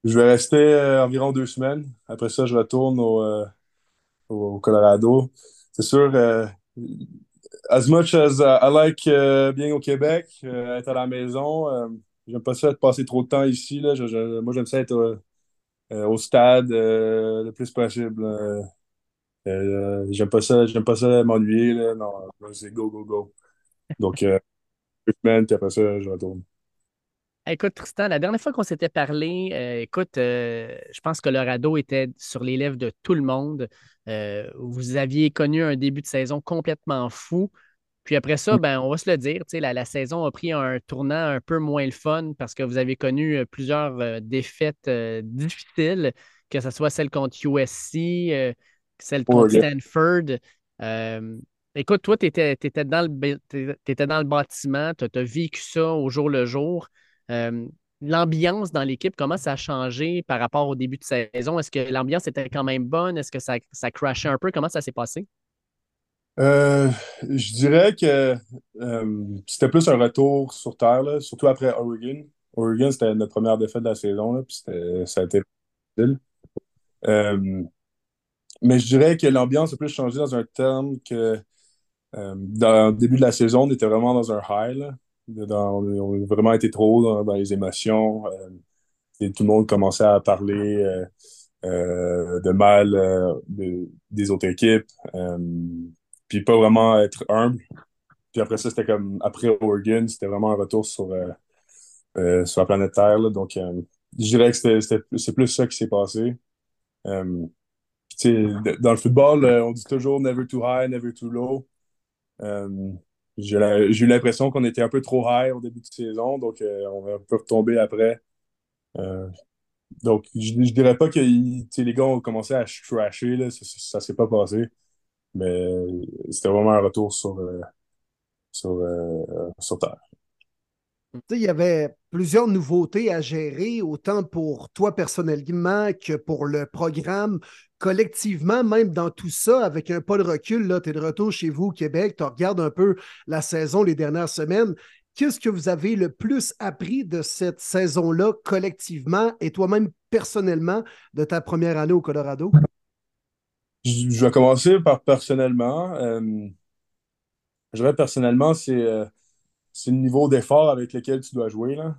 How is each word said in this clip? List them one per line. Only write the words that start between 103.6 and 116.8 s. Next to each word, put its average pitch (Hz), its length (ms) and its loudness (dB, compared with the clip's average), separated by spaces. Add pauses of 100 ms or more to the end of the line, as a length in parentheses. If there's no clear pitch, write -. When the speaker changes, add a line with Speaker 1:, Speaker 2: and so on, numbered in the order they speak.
Speaker 1:
je 110 80 -2
dirais 120 240 6
que 120 80 -4
c'était, 110 240 4
c'était, 107 220 -2 (120)
c'est - 180 -4
plus 131 140 4
ça 123 180 0
qui - 120 -10
s'est 110 100 -4
passé. 110 480 -2 (720)
Euh, 92 400 -6 (640)
puis - 80 -18
tu 123 100 2
sais, 107 340 2
d-, - 160 -2
dans 120 120 4
le 113 80 4
football, 139 480 4
euh, 120 180 4
on 117 80 -2
dit 117 120 -12
toujours « 139 360 -2
never 127 260 -2
too 127 180 -6
high, 127 260 -2
never 120 240 -8
too 117 160 -12
low ». 131 360 -6 (760)
Euh, 98 500 -8 (440)
j'ai 104 220 -2
la, 104 320 4
j'ai 117 140 4
eu 120 40 8
l'impression 123 440 4
qu'on 135 100 0
était 120 180 -2
un 117 80 0
peu 135 120 0
trop 127 260 -2
high 127 260 2
au 123 80 -8
début 120 200 -12
de - 60 -20
saison, 117 520 -6
donc, 113 240 -8
euh, 101 300 -6